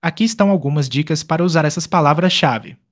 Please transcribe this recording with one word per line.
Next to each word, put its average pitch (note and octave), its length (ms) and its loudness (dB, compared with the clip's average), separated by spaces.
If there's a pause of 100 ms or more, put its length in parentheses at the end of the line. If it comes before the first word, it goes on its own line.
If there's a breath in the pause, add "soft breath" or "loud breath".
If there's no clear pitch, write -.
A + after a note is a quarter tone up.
Aqui E3+ 220 -2
estão G3+ 280 2
algumas C#3+ 360 0
dicas D3 360 -2
para E3 200 -2
usar E3 220 2
essas D3+ 220 -2
palavras-chave. D3+ 880 0 (140)